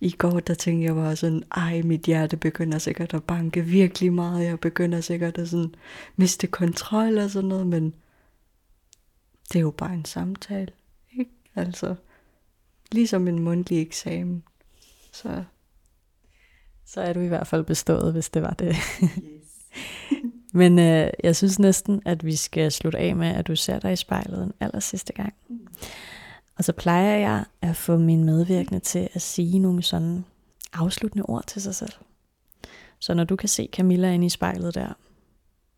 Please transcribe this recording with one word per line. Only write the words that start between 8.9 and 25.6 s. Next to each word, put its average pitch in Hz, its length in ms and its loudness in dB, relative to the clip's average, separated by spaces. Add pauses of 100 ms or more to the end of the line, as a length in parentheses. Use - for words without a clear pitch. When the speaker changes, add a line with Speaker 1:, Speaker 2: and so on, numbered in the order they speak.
Speaker 1:
det - 80 -4
er 170 40 4
jo 160 100 2
bare 175 240 -6
en 160 100 -6
samtale, 185 680 -8 (460)
ikke? 247 120 -4 (260)
Altså, 180 380 -4 (1000)
ligesom 214 360 2
en 170 100 0
mundtlig 170 420 0
eksamen. 170 640 -6 (720)
Så. - 320 -10 (1400)
Speaker 2:
Så - 160 -10
er 175 120 -2
du 175 80 -2
i 180 80 0
hvert 170 180 -2
fald 160 180 0
bestået, 165 480 0
hvis 160 180 -4
det 160 120 0
var - 160 -2
det. 170 180 0 (260)
Speaker 1:
Yes. 175 100 2 (1000)
<laughs> - 400 -6
Speaker 2:
Men, 175 260 8
øh, 165 320 6 (140)
jeg 170 120 4
synes 190 220 2
næsten, 196 460 4
at 165 200 -2
vi 156 120 0
skal 156 360 0
slutte - 260 -2
af 175 180 0
med, 165 120 0
at 175 180 -2
du 160 100 -2
ser - 220 -2
dig 190 140 -2
i 180 40 0
spejlet 190 460 -4
en 185 180 -4
aller 208 200 -4
sidste - 320 -8
gang. 202 220 -8 (140)
Speaker 1:
Mm. 240 200 -14 (880)